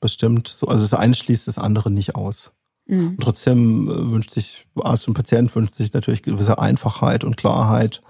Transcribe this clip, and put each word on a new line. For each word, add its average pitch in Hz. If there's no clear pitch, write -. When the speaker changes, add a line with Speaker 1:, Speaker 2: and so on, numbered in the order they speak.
Speaker 1:
bestimmt 117
so. -
Also 110
das 101
eine 120
schließt -
das -
andere 104
nicht 98
aus. -
Speaker 2:
Mhm. 180
Speaker 1:
Und 190
trotzdem, 117
äh, -
wünscht 110
sich, -
Arzt 117
und 110
Patient 120
wünscht 110
sich 107
natürlich 107
gewisse 104
Einfachheit -
und 117
Klarheit. 117